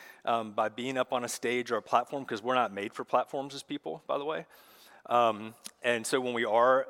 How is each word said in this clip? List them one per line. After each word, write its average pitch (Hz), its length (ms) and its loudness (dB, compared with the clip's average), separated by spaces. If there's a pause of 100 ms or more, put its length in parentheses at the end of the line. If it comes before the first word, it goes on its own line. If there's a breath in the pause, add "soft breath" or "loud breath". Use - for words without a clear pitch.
(260 loud breath)
um, 113 260 0
by 107 160 0
being 123 300 -4
up 127 160 -2
on 123 100 -2
a 117 60 -6
stage 120 420 -2
or 117 60 2
a 107 40 -2
platform, 123 440 0
'cause 107 180 -6
we're 127 120 0
not 117 180 2
made 101 200 -6
for 123 120 -8
platforms 139 500 -2
as 139 80 -12
people, 156 420 -10
by 135 120 -2
the 143 80 -6
way. 156 200 -6 (600 loud breath)
Um, 113 500 2 (260)
and 117 240 0
so 135 140 2
when 127 140 -2
we 117 100 0
are 123 460 4